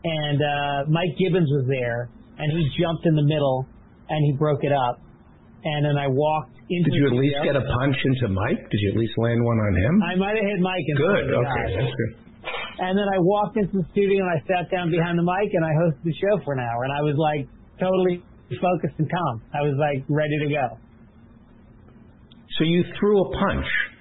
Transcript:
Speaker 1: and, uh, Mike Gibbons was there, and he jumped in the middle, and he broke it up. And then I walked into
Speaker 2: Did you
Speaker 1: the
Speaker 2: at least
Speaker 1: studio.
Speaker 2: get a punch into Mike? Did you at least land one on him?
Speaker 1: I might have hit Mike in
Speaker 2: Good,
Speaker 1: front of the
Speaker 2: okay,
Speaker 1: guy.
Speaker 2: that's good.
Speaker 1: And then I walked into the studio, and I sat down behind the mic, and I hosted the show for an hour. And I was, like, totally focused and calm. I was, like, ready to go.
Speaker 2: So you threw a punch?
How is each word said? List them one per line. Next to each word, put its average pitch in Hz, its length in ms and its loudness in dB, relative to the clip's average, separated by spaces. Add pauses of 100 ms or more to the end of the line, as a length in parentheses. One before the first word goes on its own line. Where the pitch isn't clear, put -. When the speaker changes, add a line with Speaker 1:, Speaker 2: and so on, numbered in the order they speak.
Speaker 1:
and, 147 340 0
uh, 143 480 -2
Mike 170 320 0
Gibbons 175 320 2
was 135 160 0
there, 120 400 -2 (320)
and 151 80 -2
he 160 160 0 (160)
jumped 165 260 0
in 160 100 4
the 147 120 4
middle, 139 400 0 (400)
and 151 160 0
he 143 160 2
broke 151 240 2
it 143 80 0
up. 127 300 0 (680)
And 147 160 0
then 143 160 2
I 139 80 -2
walked 151 480 0 (160)
into 175 160 2
Speaker 2:
Did - 80 0
you 143 160 4
Speaker 1:
the 120 40 2
Speaker 2:
at 127 40 2
least 143 160 2
Speaker 1:
studio. 147 160 0
Speaker 2:
get 139 80 0
a 123 80 -2
punch 131 400 0
into 127 240 0
Mike? 113 400 -2
Did 104 80 0
you 101 160 2
at - 80 2
least 110 160 -2
land 117 240 2
one 117 160 2
on 104 160 2
him? 104 240 2
Speaker 1:
I 180 160 0
might 202 240 0
have 202 80 0
hit 196 160 0
Mike 185 240 -2
in 147 80 -2
Speaker 2:
Good, 139 160 2
Speaker 1:
front 185 80 2
of 135 80 -2
the 117 160 0
Speaker 2:
okay, 135 160 -2
Speaker 1:
guy. 113 80 -4 (160)
Speaker 2:
that's - 160 -4
good. - 140 -4 (760)
Speaker 1:
And 185 80 -2
then 202 160 2
I 190 80 2
walked 202 400 2
into 190 240 -2
the - 80 -6
studio, 196 320 2
and 180 80 -2
I 160 160 0
sat 180 240 -2
down 180 240 -2
behind 170 240 0
the 175 80 2
mic, 196 240 0
and 165 160 2
I 156 80 0
hosted 165 320 2
the 165 80 -2
show 196 320 2
for 139 80 -2
an 127 80 -2
hour. 120 240 -2
And 139 80 -4
I 147 80 -2
was, 151 160 0
like, 151 240 0 (400)
totally 185 400 0 (400)
focused 180 320 0
and 151 160 -2
calm. 147 400 -4
I 147 160 -6
was, 139 80 0
like, 143 320 -2
ready 151 320 0
to 147 80 -2
go. 139 320 -2 (1800)
Speaker 2:
So 156 80 2
you 170 320 2
threw 208 320 4
a - 80 -10
punch? 185 320 -2 (340)